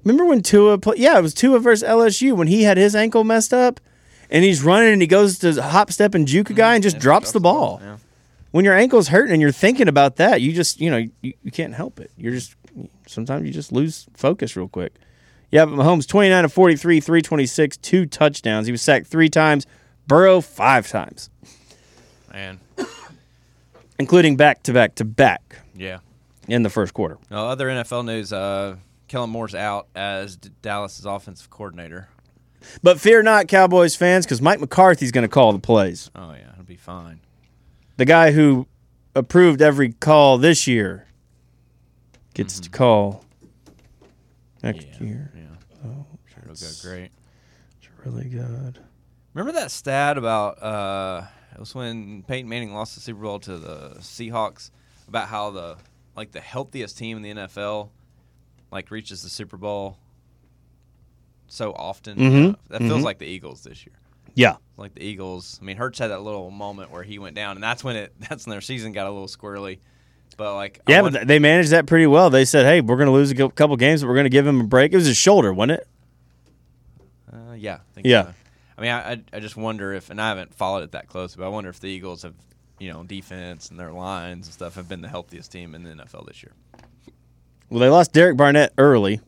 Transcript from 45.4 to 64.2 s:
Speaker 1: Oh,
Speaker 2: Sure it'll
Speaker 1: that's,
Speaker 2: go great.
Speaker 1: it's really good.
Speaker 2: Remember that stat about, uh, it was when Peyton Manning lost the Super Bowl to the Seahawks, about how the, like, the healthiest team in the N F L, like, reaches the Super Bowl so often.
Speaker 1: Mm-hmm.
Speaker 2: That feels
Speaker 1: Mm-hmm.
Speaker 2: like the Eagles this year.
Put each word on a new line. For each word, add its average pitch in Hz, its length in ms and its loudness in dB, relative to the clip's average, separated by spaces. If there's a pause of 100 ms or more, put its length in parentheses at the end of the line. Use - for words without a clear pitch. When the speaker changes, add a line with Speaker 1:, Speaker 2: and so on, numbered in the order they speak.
Speaker 1:
Oh, 139 180 -18 (220)
Speaker 2:
Sure - 160 -20
it'll - 80 -20
Speaker 1:
that's, 80 320 -20
Speaker 2:
go 87 80 -20
great. 92 200 -18 (720)
Speaker 1:
it's - 80 -20 (160)
really 123 240 -14
good. 123 520 -14 (520)
Speaker 2:
Remember 277 260 -10
that 190 120 -10
stat 143 480 -6
about, 110 440 -6
uh, 98 600 -10 (320)
it - 60 -20
was - 140 -20
when 113 500 -16
Peyton 127 260 -14
Manning 113 240 -14
lost 107 220 -14
the - 40 -20
Super 107 220 -18
Bowl 104 180 -12
to 90 160 -18
the 78 440 -20
Seahawks, 113 680 -12 (380)
about 101 200 -10
how 104 220 -10
the, 85 280 -18 (360)
like, 110 180 -20
the - 80 -20
healthiest 131 580 -16
team 113 180 -14
in 107 60 -18
the 104 80 -18
N 104 80 -18
F 95 180 -20
L, 104 360 -12 (800)
like, 95 200 -16
reaches 104 320 -18
the 90 80 -20
Super 98 260 -18
Bowl 98 400 -12 (1500)
so 107 240 -12
often. 101 460 -16
Speaker 1:
Mm-hmm. 139 540 0
Speaker 2:
That 113 80 -10
feels 113 160 -4
Speaker 1:
Mm-hmm. 139 80 -4
Speaker 2:
like 107 140 -8
the 73 80 -16
Eagles 82 360 -16
this - 240 -20
year. - 80 -20 (400)